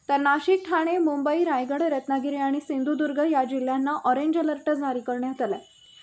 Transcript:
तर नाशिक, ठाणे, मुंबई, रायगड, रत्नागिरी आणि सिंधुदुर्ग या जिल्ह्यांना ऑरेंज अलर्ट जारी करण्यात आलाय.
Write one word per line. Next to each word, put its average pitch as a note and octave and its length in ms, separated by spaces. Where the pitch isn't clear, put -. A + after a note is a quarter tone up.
तर C#4 80
नाशिक, D4+ 520
ठाणे, E4+ 300
मुंबई, D4+ 460
रायगड, C#4 380
रत्नागिरी C#4 540
आणि C#4 240
सिंधुदुर्ग D4 680
या C4 140
जिल्ह्यांना C4 480
ऑरेंज D4+ 460
अलर्ट D4+ 320
जारी C#4 300
करण्यात B3 420
आलाय. G3+ 180